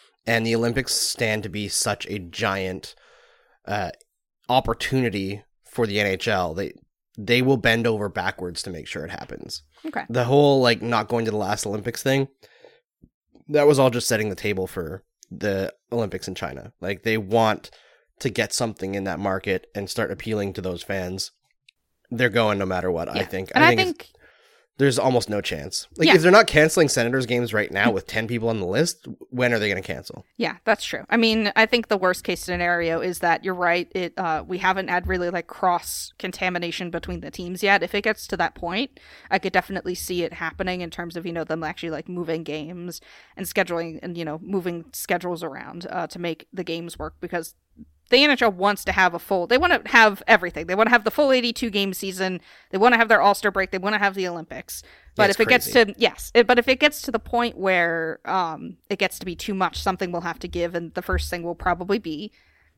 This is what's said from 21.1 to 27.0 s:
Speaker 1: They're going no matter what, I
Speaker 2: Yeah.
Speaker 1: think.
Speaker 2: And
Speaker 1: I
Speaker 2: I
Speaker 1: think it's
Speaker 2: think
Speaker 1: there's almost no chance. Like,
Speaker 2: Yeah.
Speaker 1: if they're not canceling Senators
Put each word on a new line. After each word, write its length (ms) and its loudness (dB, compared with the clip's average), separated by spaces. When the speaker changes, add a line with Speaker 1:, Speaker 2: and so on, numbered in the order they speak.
Speaker 1:
They're 200 0
going 280 2
no 80 -2
matter 240 0
what, 180 -2
I 80 -6
Speaker 2:
Yeah. 80 -2
Speaker 1:
think. 300 -8
Speaker 2:
And 80 4
Speaker 1:
I 60 8
Speaker 2:
I 80 4
Speaker 1:
think 40 0
it's 180 -2
Speaker 2:
think 180 -20
Speaker 1:
there's 200 4
almost 300 2
no 120 -2
chance. 560 -8
Like, 100 2
Speaker 2:
Yeah. 80 8
Speaker 1:
if 80 6
they're 80 8
not 160 10
canceling 420 4
Senators 380 0